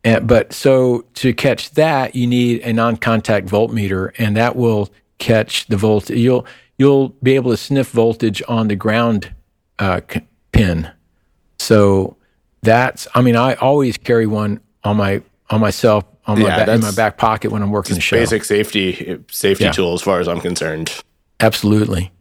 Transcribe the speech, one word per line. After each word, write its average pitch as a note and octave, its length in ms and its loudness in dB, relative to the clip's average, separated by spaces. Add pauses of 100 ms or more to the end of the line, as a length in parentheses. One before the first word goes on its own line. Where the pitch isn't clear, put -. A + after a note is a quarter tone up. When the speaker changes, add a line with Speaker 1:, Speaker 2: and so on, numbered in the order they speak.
Speaker 1:
and, A2+ 240 2
but A2+ 260 2
so B2+ 520 2 (100)
to B2+ 180 0
catch - 380 -2
that, D3+ 440 0
you B2 120 -2
need A#2+ 340 0
a A#2 120 -4
non-contact A2+ 720 0
voltmeter, G2+ 680 -2
and G#2+ 180 -2
that A#2 200 0
will A2+ 340 0 (300)
catch - 480 -2
the G#2+ 100 -2
volt. G#2+ 320 0
You'll, B2 360 0 (340)
you'll C3+ 300 4 (120)
be C3 140 4
able B2+ 160 0
to A2 60 0
sniff C#3 340 -2
voltage A2+ 560 0
on A2+ 200 -2
the G#2 80 -2
ground, A2 560 -2 (460)
uh, F#2 240 -2 (100)
c-, - 100 -6 (300)
pin. E2+ 380 0 (720)
So G2+ 580 2 (460)
that's, B2 500 2
I A#2+ 80 2
mean, B2 140 4
I B2 200 2
always C3+ 420 0
carry A#2 280 0
one G#2 340 -4 (240)
on G#2+ 140 0
my, G2 240 0 (300)
on A2 100 2
myself, G#2+ 420 2 (220)
on G#2+ 140 0
my G#2+ 80 4
Speaker 2:
Yeah, F2 180 0
Speaker 1:
ba-, G#2+ 80 0
in A2+ 80 4
my G#2+ 60 -2
Speaker 2:
that's G2+ 80 -6
Speaker 1:
back A2 220 0
pocket A2 340 -2
when G#2 100 -4
I'm G2+ 100 -2
working G2+ 240 -2
Speaker 2:
just - 20 -6
Speaker 1:
the E2 40 -4
show. - 160 -2
Speaker 2:
basic - 260 0
safety, G2+ 760 -2 (100)
safety - 360 0
Speaker 1:
Yeah. F#2+ 60 0
Speaker 2:
tool F2 220 -2
as F2 80 -4
far F#2 180 -2
as F2 80 -2
I'm E2+ 120 -4
concerned. D#2+ 520 -6 (480)
Speaker 1:
Absolutely. G#2 800 0